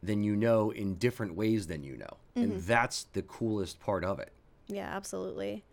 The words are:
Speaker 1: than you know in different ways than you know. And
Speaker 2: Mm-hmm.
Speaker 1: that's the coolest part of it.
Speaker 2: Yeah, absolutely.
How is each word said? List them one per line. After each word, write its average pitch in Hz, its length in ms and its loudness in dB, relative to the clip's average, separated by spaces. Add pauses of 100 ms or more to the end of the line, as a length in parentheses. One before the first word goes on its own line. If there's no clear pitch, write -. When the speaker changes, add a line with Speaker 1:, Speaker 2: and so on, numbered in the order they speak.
Speaker 1:
than 104 220 2
you 104 100 4
know 110 380 6
in 98 240 -2
different 101 400 0
ways 107 320 2
than 78 160 -6
you 67 120 -10
know. 50 200 -12 (180)
And 240 200 0
Speaker 2:
Mm-hmm. 85 120 -6
Speaker 1:
that's 117 380 2
the - 180 -4
coolest 104 560 -2
part 95 260 -2
of 90 140 -2
it. - 140 -10 (340)
Speaker 2:
Yeah, 196 260 -6
absolutely. 196 720 -6 (100)